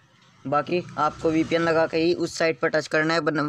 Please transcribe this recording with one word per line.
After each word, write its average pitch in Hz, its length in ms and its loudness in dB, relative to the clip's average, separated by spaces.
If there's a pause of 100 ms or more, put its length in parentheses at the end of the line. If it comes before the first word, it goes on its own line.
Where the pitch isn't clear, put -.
(440)
बाकी 147 380 -2 (160)
आपको 151 320 0
वीपीएन 160 320 0
लगा 160 240 2
के 160 100 -6
ही 165 200 2
उस 165 220 -6
साइट 160 220 0
पर 165 100 0
टच 151 160 0
करना 160 280 0
है, 170 60 2
बन-, 151 280 0